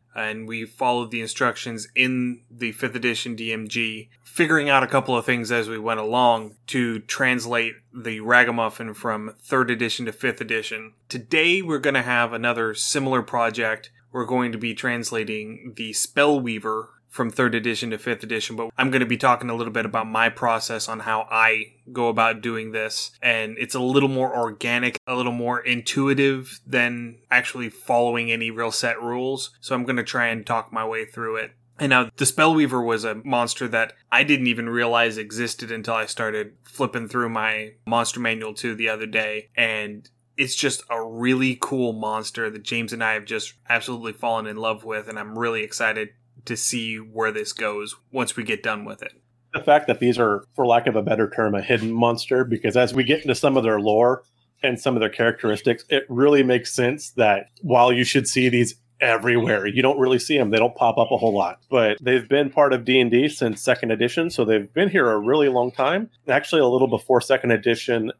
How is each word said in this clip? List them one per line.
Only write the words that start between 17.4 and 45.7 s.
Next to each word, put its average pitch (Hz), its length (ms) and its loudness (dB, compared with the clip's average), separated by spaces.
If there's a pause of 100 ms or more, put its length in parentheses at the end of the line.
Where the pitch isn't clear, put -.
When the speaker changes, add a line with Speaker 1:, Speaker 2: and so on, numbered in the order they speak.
Speaker 1:
edition 117 360 -4
to 107 80 -6
fifth 117 240 -6
edition, 110 340 -6
but 113 220 -8
I'm 131 120 2
gonna 127 140 2
be 117 140 -2
talking 123 320 2
a 117 40 -4
little 117 180 -6
bit 110 120 -2
about 110 220 -4
my 110 240 2
process 113 580 -2
on 110 120 -8
how 110 300 -4
I 110 440 2 (180)
go 123 160 0
about 113 320 2
doing 110 320 -6
this. 110 380 -6 (100)
And 113 380 -2
it's 123 160 -8
a 131 60 -4
little 135 280 2
more 127 260 -2
organic, 120 640 -2 (100)
a 127 80 -6
little 123 160 -2
more 120 300 -4
intuitive 135 1040 -2
than 120 520 -4 (120)
actually 123 380 0
following 120 640 4
any 113 180 -2
real 113 220 -2
set 113 280 -2
rules. 127 500 -4 (100)
So - 140 -4
I'm 123 100 -2
gonna 123 180 0
try 120 260 0
and 113 180 -4
talk 113 260 -2
my 113 140 -4
way 113 180 -4
through 110 320 -8
it. 110 160 -8 (260)
And 143 120 0
now 127 260 6
the 143 80 0
Spellweaver 147 600 4
was 113 200 0
a 107 120 -4
monster 120 520 -2
that 113 240 -2 (180)
I 123 140 4
didn't 139 220 2
even 117 240 -2
realize 117 480 0
existed 113 520 -6
until 113 240 -6
I 110 120 -2
started 107 480 -6 (100)
flipping 120 440 -6
through 120 200 -2
my 110 460 -4 (120)
monster 117 340 0
manual 110 340 -4
too 117 200 -6
the 113 140 -4
other 110 180 -4
day. 107 480 -6
And 107 540 -4 (280)
it's 131 180 -4
just - 340 -2
a 117 140 -4
really 123 580 0
cool 123 320 -2
monster 110 560 -4
that 107 140 -12
James 113 300 -6
and 117 100 -6
I 110 120 0
have 104 100 -6
just 107 300 -8 (140)
absolutely 117 440 -4
fallen 113 340 -2
in 107 100 -8
love 110 280 -4
with, 107 240 -8
and 107 100 -10
I'm 107 180 -10
really 113 280 -2
excited 110 460 -4 (340)